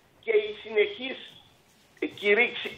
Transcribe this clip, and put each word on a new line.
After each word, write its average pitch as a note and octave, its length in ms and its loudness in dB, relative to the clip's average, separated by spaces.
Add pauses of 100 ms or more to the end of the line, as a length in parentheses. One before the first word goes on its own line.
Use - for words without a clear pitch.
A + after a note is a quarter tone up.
(240)
και A3+ 100 -4 (100)
οι G#3+ 60 -6 (140)
συνεχείς A3 540 -2 (1000)
κηρύξ-, G#3 580 2